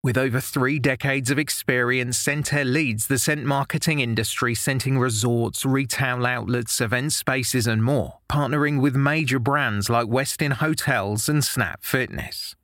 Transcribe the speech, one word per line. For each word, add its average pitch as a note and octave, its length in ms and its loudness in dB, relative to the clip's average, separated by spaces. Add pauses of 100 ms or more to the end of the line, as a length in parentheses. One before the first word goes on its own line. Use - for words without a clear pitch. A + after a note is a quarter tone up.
With B2 140 2
over C3 220 2
three C3+ 400 0
decades C3+ 500 0
of C#3 80 2
experience, B2 800 0
Scent D3 340 -2
Air C#3+ 140 0
leads B2+ 400 0
the C3+ 140 2
scent D3+ 260 0
marketing C#3+ 540 0
industry, A#2 560 0
scenting C3+ 420 0
resorts, A#2 640 0
retail C3 640 0
outlets, B2 560 -2
event B2 320 0
spaces, B2+ 540 0
and A2 160 2
more, B2 340 0 (100)
partnering D3 540 0
with C3+ 140 2
major C#3 420 2
brands A#2+ 540 0
like A#2 160 2
Westin C3+ 460 0
Hotels A2+ 760 0
and D3 140 4
Snap - 400 -2
Fitness. - 800 -4